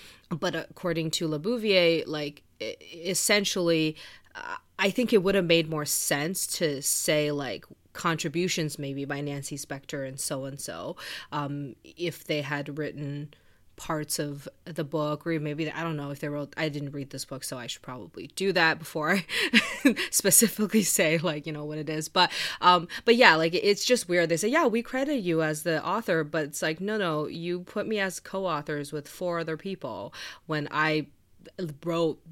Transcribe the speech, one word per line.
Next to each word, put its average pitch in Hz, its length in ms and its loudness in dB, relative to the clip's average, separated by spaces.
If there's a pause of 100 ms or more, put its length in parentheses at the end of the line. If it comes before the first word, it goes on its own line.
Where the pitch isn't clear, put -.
(280)
but 170 260 -2
according 165 580 -4
to 165 160 -2
Labouvier, 175 760 4
like, 147 360 -6 (180)
e-, 110 140 -6 (340)
essentially, 170 880 2 (380)
uh, - 220 -10 (220)
I 196 120 2
think 233 240 2
it 202 80 8
would 190 120 2
have 190 120 4
made 165 240 6
more 151 160 -2
sense 160 600 -2 (120)
to 143 240 0
say, 151 480 2
like, 139 340 -4 (280)
contributions 165 840 -2
maybe 139 260 -6
by 139 160 -4
Nancy 143 380 -6
Spector 139 500 -8
and 135 100 -12
so-and-so, 135 800 -6 (340)
um, 143 540 -4
if - 400 -6
they 151 160 -2
had 143 380 -6
written 147 560 -8 (420)
parts 151 420 -4
of 143 300 -6 (160)
the 165 200 -6
book, 151 420 -2
or 165 120 0
maybe, 151 320 -4
I 156 120 -6
don't 165 140 -2
know 143 140 -6
if 143 100 -10
they 151 80 -4
wrote, 147 280 -6
I 160 120 -2
didn't 143 240 -6
read 143 180 -8
this 131 140 -10
book, 131 200 -10
so 131 140 -8
I 120 80 -10
should - 160 -10
probably 120 460 -12
do 190 240 0
that 160 260 4
before 156 340 -2
I 190 140 0 (580)
<laughs> - 260 4
specifically 214 720 4
say, 170 360 4
like, 151 280 -2
you 160 60 -6
know, 151 120 -8
what 151 140 -6
it 151 100 -6
is. 156 200 -4
But, 180 240 4 (280)
um, 180 280 6 (160)
but 233 120 8
yeah, 226 200 12
like, 165 180 2
it's 202 300 2
just 247 240 2
weird. 175 200 4
They 165 80 2
say, 208 120 0
"Yeah, 302 180 4
we 233 160 2
credit 277 340 -2
you 175 260 2
as 156 200 -2
the 160 220 0
author," 180 400 0
but 156 200 -2
it's 147 180 -6
like, 160 180 -2
"No, 208 160 -2
no, 160 300 0
you 175 340 -4
put 196 260 -6
me 220 120 -2
as 190 220 -4
co-authors 151 720 -4
with 147 160 -8
four 175 300 -4
other 160 180 -4
people 127 580 -10 (320)
when 151 240 -2
I 156 380 0 (760)
wrote 165 360 0 (120)